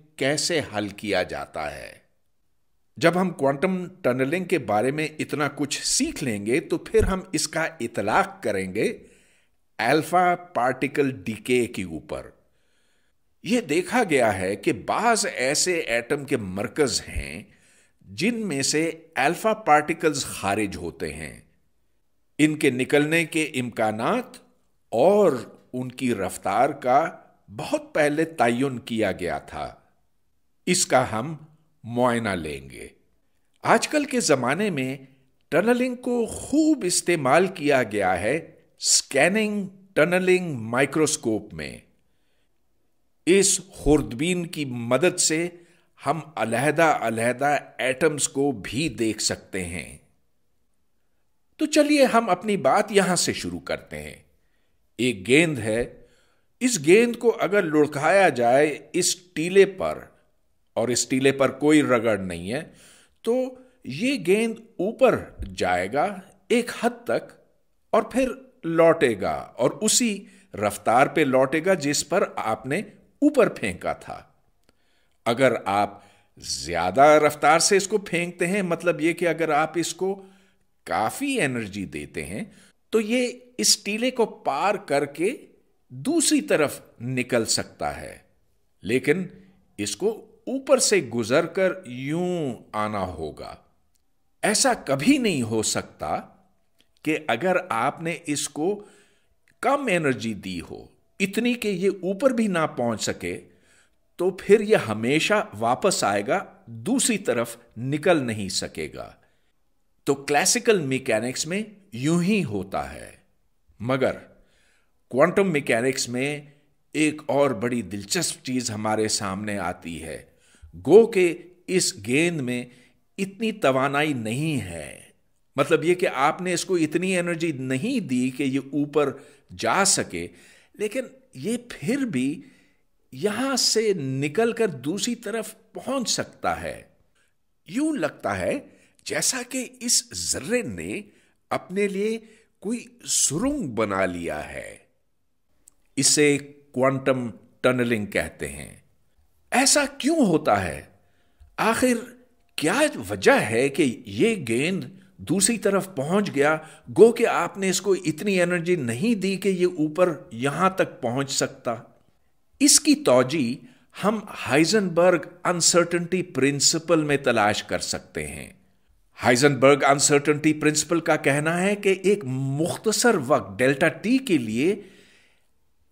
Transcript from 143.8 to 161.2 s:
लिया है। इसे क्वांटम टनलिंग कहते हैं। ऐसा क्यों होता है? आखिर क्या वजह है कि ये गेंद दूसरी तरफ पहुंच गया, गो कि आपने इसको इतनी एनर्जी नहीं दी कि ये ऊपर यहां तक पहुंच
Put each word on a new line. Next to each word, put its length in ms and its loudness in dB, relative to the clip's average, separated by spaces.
लिया 340 -4
है। 480 -14
इसे 400 4
क्वांटम 600 0
टनलिंग 440 2
कहते 380 -4
हैं। 380 -14
ऐसा 320 4
क्यों 420 0
होता 280 2
है? 440 -6
आखिर 680 0
क्या 240 0
वजह 360 2
है 360 2
कि 380 0
ये 280 2
गेंद 640 -4
दूसरी 360 2
तरफ 300 0
पहुंच 420 -2
गया, 400 0
गो 220 8
कि 120 -2
आपने 460 0
इसको 260 0
इतनी 400 -2
एनर्जी 400 2
नहीं 400 0
दी 220 -2
कि 120 0
ये 160 2
ऊपर 680 0
यहां 360 0
तक 160 0
पहुंच 460 -4